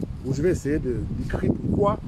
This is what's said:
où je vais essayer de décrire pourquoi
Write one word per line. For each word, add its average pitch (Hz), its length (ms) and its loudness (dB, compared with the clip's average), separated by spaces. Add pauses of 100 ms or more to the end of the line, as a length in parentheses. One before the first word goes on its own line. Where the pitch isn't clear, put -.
(260)
où 135 80 0
je 139 80 -2
vais 180 80 4
essayer 147 300 0
de 127 180 -2 (200)
décrire - 360 0
pourquoi 202 440 2 (100)